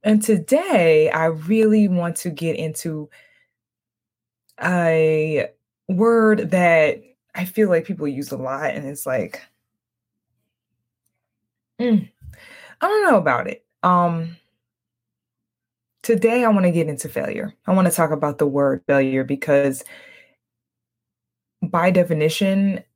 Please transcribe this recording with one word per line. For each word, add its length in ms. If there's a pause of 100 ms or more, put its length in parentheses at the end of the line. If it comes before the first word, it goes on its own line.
and 180
today, 880
I 160
really 600
want 300
to 120
get 260
into 540 (1500)
a 880 (380)
word 640
that 500 (320)
I 100
feel 240
like 160
people 220
use 240
a 60
lot, 340
and 160
it's 180
like, 380 (2500)
mm, 280 (720)
I 80
don't 220
know 80
about 300
it. 180 (160)
Um, 540 (1700)
today, 400
I 40
wanna 220
get 180
into 200
failure. 440 (140)
I 80
wanna 160
talk 220
about 260
the 80
word 400
failure 380
because 580 (1800)
by 300
definition 960 (120)